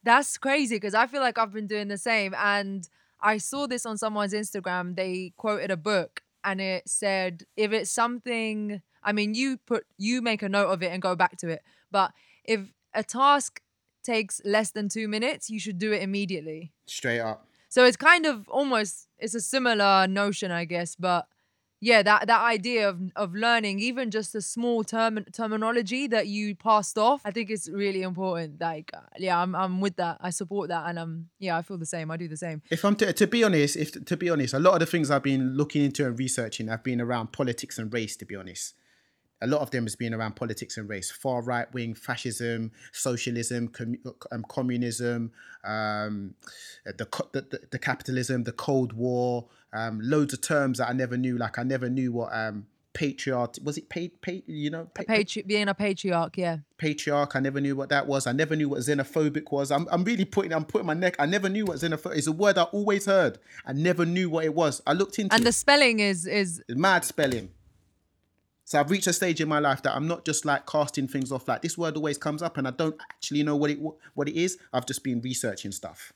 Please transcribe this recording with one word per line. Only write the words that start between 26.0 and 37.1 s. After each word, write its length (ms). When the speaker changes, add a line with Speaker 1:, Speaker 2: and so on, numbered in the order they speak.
Speaker 1:
that 200
you 280
passed 440
off, 260
I 60
think 180
it's 180
really 360
important. 580
Like, 320
uh, 60
yeah, 240
I'm, 140
I'm 260
with 140
that. 260
I 80
support 400
that. 180
And, 120
um, 300
yeah, 180
I 60
feel 160
the 80
same. 240
I 60
do 100
the 100
same. 320
Speaker 2:
If 160
I'm 120
to, 140
to 140
be 180
honest, 320
if, 300
to 120
be 120
honest, 240
a 60
lot 160
of 60
the 40
things 240
I've 140
been 340
looking 260
into 220
and 140
researching 480
have 160
been 180
around 300